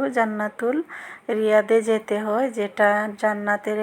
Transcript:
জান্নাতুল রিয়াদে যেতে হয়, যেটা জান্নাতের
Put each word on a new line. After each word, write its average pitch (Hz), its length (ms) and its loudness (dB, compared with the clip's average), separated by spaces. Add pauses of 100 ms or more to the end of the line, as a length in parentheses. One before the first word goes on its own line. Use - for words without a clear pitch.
(180)
জান্নাতুল 220 600 -2 (600)
রিয়াদে 214 400 4 (120)
যেতে 220 260 0 (100)
হয়, 220 200 0 (120)
যেটা 208 320 2 (320)
জান্নাতের 208 600 -2